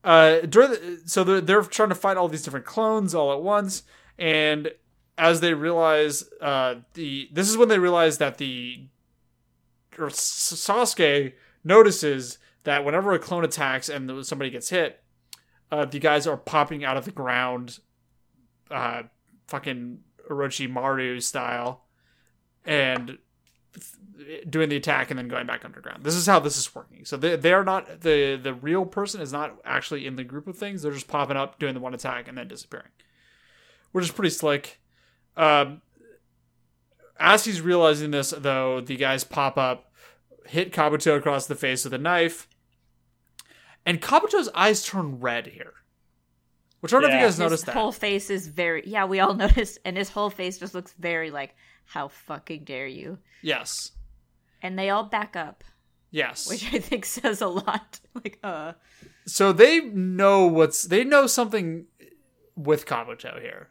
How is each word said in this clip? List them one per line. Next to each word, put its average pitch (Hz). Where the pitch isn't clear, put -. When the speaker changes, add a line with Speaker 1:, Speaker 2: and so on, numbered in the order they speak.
Speaker 1:
Uh, 160
during 202
the, 175
so 190
they're, 190
they're 190
trying 208
to 185
fight 190
all 180
these 156
different 135
clones 220
all 147
at 139
once, 196
and 156
as 165
they 170
realize, 156
uh, 131
the, 139
this 185
is 220
when 233
they 214
realize 170
that 139
the, 127
or 160
S-, -
Sasuke 156
notices 156
that 143
whenever 175
a 175
clone 175
attacks 139
and 135
th-, 131
somebody 135
gets -
hit, 175
uh, 151
the 139
guys 147
are 147
popping 147
out 139
of 131
the -
ground, 127
uh, 120
fucking 123
Orochimaru 131
style, 120
and 131
th-, -
doing 156
the 143
attack 139
and 135
then 123
going 123
back 120
underground. -
This 151
is 170
how 190
this 139
is -
working. -
So -
they, 160
they 156
are 190
not, 185
the, 143
the 135
real 151
person 202
is 139
not 143
actually 135
in 131
the 127
group 139
of 180
things. 196
They're 147
just 139
popping 139
up, 139
doing 135
the 127
one 127
attack, 123
and 127
then 123
disappearing, -
which 185
is -
pretty 190
slick. 143
Um, 147
as 196
he's 202
realizing 160
this, 139
though, 131
the 131
guys 135
pop 135
up, 127
hit 185
Kabuto 151
across 139
the 143
face 131
with 131
a 127
knife, 170
and 170
Kabuto's 349
eyes 208
turn 147
red 120
here. -
Which 170
I 240
don't 269
know -
if 269
Speaker 2:
Yeah. 262
Speaker 1:
you 254
guys 190
Speaker 3:
His 160
Speaker 1:
noticed 165
that. -
Speaker 3:
whole 233
face 202
is 185
very, 165
yeah, 202
we 190
all 196
<laughs> 202
noticed, 214
and 185
his 190
whole 208
face 185
just 180
looks 180
very 165
like, 143
"How 143
fucking 151
dare 135
you?" 143
Speaker 1:
Yes. 131
Speaker 3:
And 185
they 190
all 208
back 208
up. 160
Speaker 1:
Yes. -
Speaker 3:
Which 214
I -
think 202
<laughs> -
says 226
a 220
lot. 196
<laughs> -
Like, 220
uh. 165
Speaker 1:
So -
they 269
know 196
what's, 160
they 190
know 277
something 196
with 147
Kabuto 120
here. -